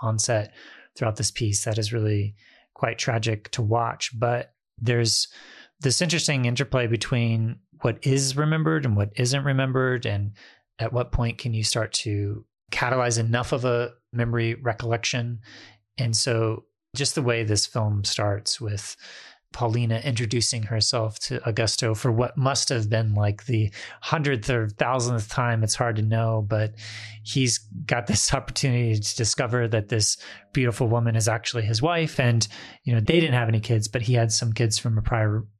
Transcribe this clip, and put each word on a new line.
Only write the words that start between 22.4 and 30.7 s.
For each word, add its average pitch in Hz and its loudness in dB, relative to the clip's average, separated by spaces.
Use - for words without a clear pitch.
have 110 0
been, 110 2
like, 104 0
the 110 0
hundredth 139 0
or 113 2
thousandth 120 0
time, 117 2
it's 107 0
hard 117 0
to 107 0
know, 113 2
but 107 0
he's 131 2
got 120 -2
this - 2
<laughs> - -
opportunity 123 0
to - -4
discover 117 0
that 107 0
this 107 0
beautiful 123 0